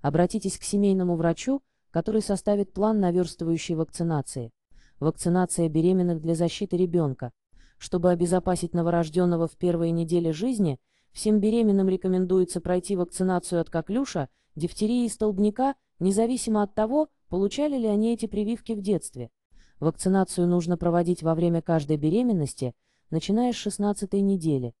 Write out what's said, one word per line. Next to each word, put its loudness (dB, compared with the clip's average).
Обратитесь 0
к -16
семейному 2
врачу, -2
который 0
составит -2
план 0
наверстывающей 0
вакцинации. -4
Вакцинация 0
беременных 2
для 0
защиты -2
ребенка. 0
Чтобы 0
обезопасить 0
новорожденного 0
в -10
первые 0
недели 0
жизни, 0
всем 2
беременным 4
рекомендуется 0
пройти -2
вакцинацию 0
от -4
коклюша, -4
дифтерии -2
и -2
столбняка, 0
независимо 2
от -4
того, 0
получали 0
ли -2
они 2
эти -4
прививки -4
в -6
детстве. -4
Вакцинацию 0
нужно 2
проводить 0
во 0
время 2
каждой 0
беременности, 0
начиная 0
с -4
шестнадцатой -2
недели. 0